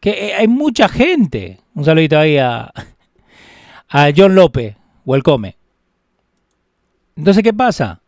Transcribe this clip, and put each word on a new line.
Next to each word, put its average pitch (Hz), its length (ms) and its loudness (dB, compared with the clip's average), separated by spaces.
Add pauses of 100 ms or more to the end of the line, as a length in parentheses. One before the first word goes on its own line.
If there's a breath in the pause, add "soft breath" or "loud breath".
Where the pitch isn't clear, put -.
Que, 202 280 -6
eh, 196 60 -8
hay 208 140 0
mucha 247 400 0
gente. 147 680 -2 (160)
Un 147 100 -8
saludito 156 340 2
ahí 151 200 2
a, 120 320 -4 (1160 soft breath)
a 143 260 2
John 190 200 6
López, 135 420 2 (280)
welcome. 131 520 -2 (1600)
Entonces, 190 260 2
¿qué 220 100 0
pasa? 208 560 -4